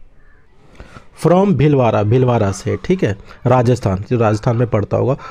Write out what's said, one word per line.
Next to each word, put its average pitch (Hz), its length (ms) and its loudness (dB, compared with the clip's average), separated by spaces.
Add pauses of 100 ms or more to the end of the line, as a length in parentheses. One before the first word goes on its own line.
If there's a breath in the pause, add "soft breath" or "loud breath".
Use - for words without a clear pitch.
(1300 loud breath)
from 185 260 4
भिलवाड़ा, 127 500 2
भिलवाड़ा 120 500 2
से, 101 320 -6
ठीक 185 200 -2
है, 104 120 -2 (300 loud breath)
राजस्थान, 117 640 0
जो 123 80 0
राजस्थान 110 380 0
में 117 140 -2
पड़ता 104 260 -2
होगा। 113 200 0 (140)